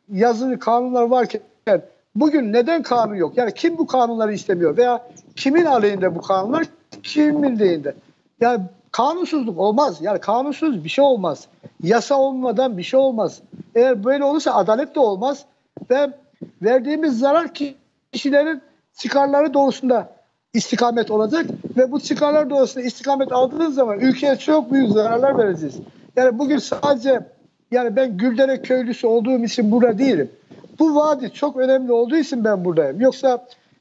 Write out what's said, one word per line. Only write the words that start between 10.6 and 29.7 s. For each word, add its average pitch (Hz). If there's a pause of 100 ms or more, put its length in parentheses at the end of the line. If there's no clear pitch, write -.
bir 165
şey 277
olmaz. 190 (340)
Yasa 233
olmadan 254
bir 180
şey 262
olmaz. 233 (340)
Eğer 233
böyle 277
olursa 285
adalet 214
de 302
olmaz. 233 (460)
Ve 277 (520)
verdiğimiz 262
zarar 302
ki-, 285 (380)
kişilerin 285 (340)
çıkarları 240
doğrusunda 262 (460)
istikamet 233
olacak 214 (300)
ve 254
bu 285
çıkarlar 294
doğrusunda 262
istikamet 262
aldığınız 262
zaman 226
ülkeye 262
çok 294
büyük 262
zararlar 233
vereceğiz. 160 (400)
Yani 247
bugün 285
sadece, 262 (500)
yani 233
ben 254
Güldere 254
köylüsü 254
olduğum 233
için 214